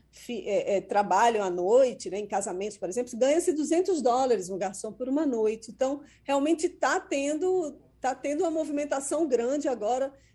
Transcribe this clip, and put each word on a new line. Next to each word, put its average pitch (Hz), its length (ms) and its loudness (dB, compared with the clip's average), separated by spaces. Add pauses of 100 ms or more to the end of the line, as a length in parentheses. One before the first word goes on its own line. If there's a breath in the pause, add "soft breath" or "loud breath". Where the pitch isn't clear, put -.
(120)
fi-, - 340 -10
é, 196 300 0
é, 185 60 0
trabalham 202 600 2
à 190 60 0
noite, 202 600 2
né, 185 80 -4
em 208 80 -6
casamentos, 196 500 -6
por 175 140 -6
exemplo, 240 280 -6
ganha-se 302 360 4
duzentos 320 480 0
dólares 240 480 2
um 190 80 -6
garçom 196 340 -6
por 254 160 -8
uma 285 160 0
noite. 220 460 0
Então, 269 320 -2 (200 loud breath)
realmente 311 460 0
tá 302 320 0
tendo, 311 760 -2 (220)
tá 262 160 -2
tendo 294 280 -4
uma 349 80 0
movimentação 294 760 -2
grande 262 420 0
agora 247 440 0 (220 soft breath)